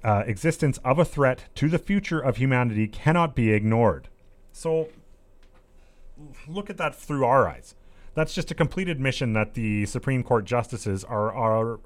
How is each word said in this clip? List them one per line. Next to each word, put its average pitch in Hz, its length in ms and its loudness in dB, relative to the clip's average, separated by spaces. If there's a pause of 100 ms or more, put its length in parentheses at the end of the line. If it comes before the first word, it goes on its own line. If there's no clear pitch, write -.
uh, 104 240 2
existence 139 560 0
of 131 160 2
a 165 60 4
threat 131 400 0 (100)
to 143 140 0
the 170 100 2
future 196 400 -2
of 131 160 0
humanity 120 540 2
cannot 160 460 2
be 110 180 4
ignored." 107 560 2 (420)
So, 160 380 -2 (1600)
look 196 240 -8
at 185 60 -12
that 156 180 -2
through 143 300 -2
our 120 240 6
eyes. - 280 -12 (400)
That's 156 200 -2
just 170 160 -4
a - 20 -6
complete 175 360 -2
admission 131 440 -2
that 107 220 -2
the 104 320 0
Supreme 127 340 -2
Court 113 240 2
justices 110 580 -4
are, 107 280 -2
are 113 540 0